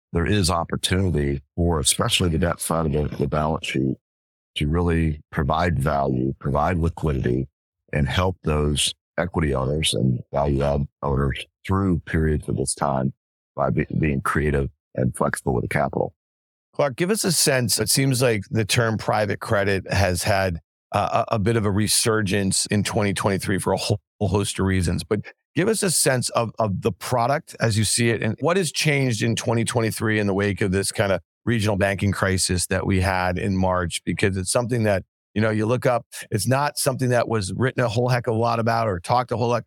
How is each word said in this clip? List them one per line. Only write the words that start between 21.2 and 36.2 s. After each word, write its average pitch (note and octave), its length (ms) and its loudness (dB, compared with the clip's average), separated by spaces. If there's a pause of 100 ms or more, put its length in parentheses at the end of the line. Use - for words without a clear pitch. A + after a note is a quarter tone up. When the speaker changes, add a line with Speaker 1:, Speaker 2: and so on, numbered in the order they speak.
Speaker 2:
a, A#2 60 2
a - 20 -2
bit A2 180 2
of G#2 100 0
a G#2 40 2
resurgence G2+ 960 0
in G2+ 180 0
twenty G#2 300 0
twenty-three F#2+ 440 0
for F#2+ 140 0
a F#2+ 60 0
whole - 220 -2 (200)
host G2+ 380 0
of F#2+ 80 0
reasons, F2+ 380 0
but G2+ 160 -2 (340)
give F3 140 0
us A3 140 0
a G3 80 0
sense C3 400 0
of, A#2 280 -2
of G#2 220 -2
the A2+ 120 0
product B2+ 680 -2
as A2+ 160 0
you A2 80 2
see A#2+ 240 0
it A#2 140 0
and G#2+ 180 -2
what E3 160 0
has F3 160 0
changed C3+ 500 0
in A#2 120 0
twenty A2+ 300 0
twenty-three A2 540 0
in G#2 80 0
the G2 80 2
wake G2+ 260 0
of G#2 100 2
this F#2+ 220 0
kind G2+ 200 2
of F2 80 2 (240)
regional G#2+ 320 2
banking G2 360 2
crisis F#2+ 540 0
that F#2 200 -2
we G2 140 2
had F#2 380 0
in G2 180 -2
March, F2+ 480 0
because F#2+ 320 0
it's F#2 140 -4
something A#2+ 320 -2
that, G#2 200 0 (320)
you G#2+ 80 0
know, A2 80 2
you G#2+ 160 0
look - 200 -2
up, A#2+ 200 0 (240)